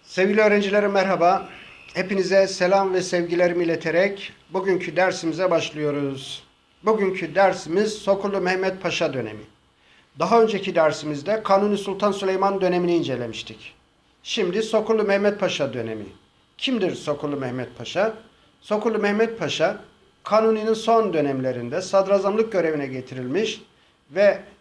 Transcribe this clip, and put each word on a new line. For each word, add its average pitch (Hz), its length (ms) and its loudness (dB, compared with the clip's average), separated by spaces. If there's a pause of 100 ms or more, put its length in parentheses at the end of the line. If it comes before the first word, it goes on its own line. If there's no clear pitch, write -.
(140)
Sevgili 208 280 2
öğrencilerim, 208 500 4
merhaba. 185 580 2 (440)
Hepinize 190 540 2
selam 190 460 2
ve 180 80 2
sevgilerimi 175 600 0
ileterek 165 720 0 (160)
bugünkü 180 460 -2
dersimize 175 560 0
başlıyoruz. 143 920 -4 (400)
Bugünkü 185 520 0
dersimiz 190 580 2
Sokullu 196 480 -2
Mehmet 185 400 -2
Paşa 160 320 -2
dönemi. 110 300 -8 (760)
Daha 214 220 4
önceki 196 340 0
dersimizde 156 680 0
Kanuni 196 340 2
Sultan 196 340 -2
Süleyman 190 500 0
dönemini 175 340 2
incelemiştik. 123 800 -6 (480)
Şimdi 202 400 -2
Sokullu 214 400 0
Mehmet 202 360 2
Paşa 143 340 -2
dönemi. 110 320 -6 (520)
Kimdir 190 380 -2
Sokullu 147 420 -4
Mehmet 127 400 -6
Paşa? 196 360 -2 (480)
Sokullu 214 380 -2
Mehmet 214 400 0
Paşa, 170 380 0 (460)
Kanuni'nin 220 500 2
son 220 400 2
dönemlerinde 131 680 -2
sadrazamlık 196 680 2
görevine 156 360 0
getirilmiş 131 760 -6 (500)
ve 196 280 2 (220)